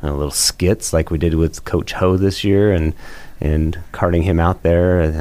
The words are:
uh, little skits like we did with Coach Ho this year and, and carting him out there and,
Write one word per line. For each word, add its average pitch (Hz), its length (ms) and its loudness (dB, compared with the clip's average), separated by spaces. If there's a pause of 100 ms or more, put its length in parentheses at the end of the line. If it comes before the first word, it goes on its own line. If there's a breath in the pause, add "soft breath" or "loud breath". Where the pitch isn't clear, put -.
uh, 73 80 -4
little 71 200 -4
skits - 600 -2
like 82 200 0
we 82 80 0
did 82 160 2
with 80 300 0
Coach - 280 -4
Ho 92 240 2
this 95 260 0
year 101 300 4
and, 80 200 0 (460 loud breath)
and 78 380 0 (140)
carting 87 320 0
him 87 160 2
out 87 240 0
there 87 380 4
and, 78 200 0